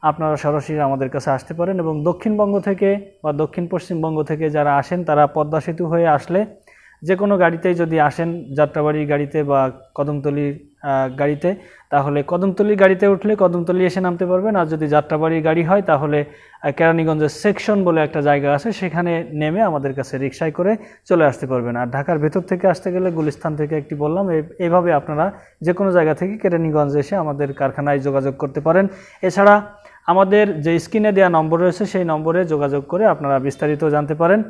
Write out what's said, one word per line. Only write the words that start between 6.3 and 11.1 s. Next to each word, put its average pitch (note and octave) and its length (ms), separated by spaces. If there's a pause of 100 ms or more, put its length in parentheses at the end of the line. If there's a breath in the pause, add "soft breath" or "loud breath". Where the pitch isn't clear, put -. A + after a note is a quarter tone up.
যে E3+ 140
কোনো G3+ 220
গাড়িতেই E3+ 360
যদি E3 260
আসেন, D#3+ 540
যাত্রাবাড়ির D3+ 540
গাড়িতে D3 360
বা C3+ 280 (240)
কদমতলির, C#3+ 760 (120)
আহ, C3+ 360